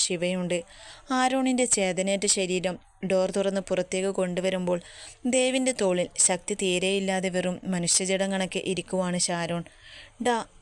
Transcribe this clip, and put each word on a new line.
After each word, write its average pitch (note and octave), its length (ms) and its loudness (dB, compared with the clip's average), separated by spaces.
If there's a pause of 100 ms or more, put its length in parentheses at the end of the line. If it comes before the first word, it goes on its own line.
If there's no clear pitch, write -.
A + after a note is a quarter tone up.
ശിവയുണ്ട്. F3+ 560 -2 (600)
ആരോണിൻ്റെ B3+ 460 2 (120)
ചേതനേറ്റ F#3+ 580 0
ശരീരം F#3 400 0 (360)
ഡോർ F#3+ 260 2
തുറന്ന് G3 320 0
പുറത്തേക്ക് F#3 500 -2
കൊണ്ടുവരുമ്പോൾ F3+ 600 0 (560)
ദേവിൻ്റെ C4 460 2
തോളിൽ F3+ 280 2 (180)
ശക്തി F#3 340 0
തീരെയില്ലാതെ F#3+ 760 0
വെറും F3+ 220 0 (180)
മനുഷ്യജടം F#3 600 0
കണക്കെ F#3+ 260 -2 (120)
ഇരിക്കുവാണ് F3+ 540 -2
ഷാരോൺ. E3+ 380 -2 (600)
"ഡാ, A#3+ 100 4 (260)